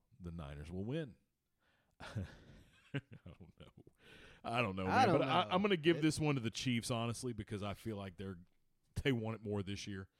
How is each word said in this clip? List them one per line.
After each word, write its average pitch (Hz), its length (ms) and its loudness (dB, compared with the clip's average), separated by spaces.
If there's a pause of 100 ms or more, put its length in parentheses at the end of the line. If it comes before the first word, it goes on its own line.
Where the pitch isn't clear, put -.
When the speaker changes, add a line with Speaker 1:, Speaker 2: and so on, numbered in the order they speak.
(240)
Speaker 1:
The 85 80 -8
Niners 73 400 -8
will 92 120 -4
win. 135 280 -4 (460)
<laughs> - 440 -20
I - 40 -12 (880)
don't - 680 -12
know. - 60 -18 (840)
I 120 140 2
don't 95 140 0
know, 95 100 0
Speaker 2:
I - 20 2
Speaker 1:
man, - 200 6
Speaker 2:
don't - 120 6
Speaker 1:
but - 80 2
I, - 160 4
Speaker 2:
know. - 60 -2
Speaker 1:
I'm 185 140 4
gonna 202 140 4
give 160 200 4
Speaker 2:
It 151 60 -2
Speaker 1:
this 156 160 4
one 147 160 4
to 123 60 0
the 110 100 -2
Chiefs, 120 400 0
honestly, 117 420 -2
because 104 300 -6
I 101 100 -2
feel 110 240 -6
like 95 200 -8
they're, 95 200 -6 (680)
they 139 80 6
want 113 240 0
it 107 80 -10
more 104 200 0
this 98 240 -4
year. 95 200 -6 (120)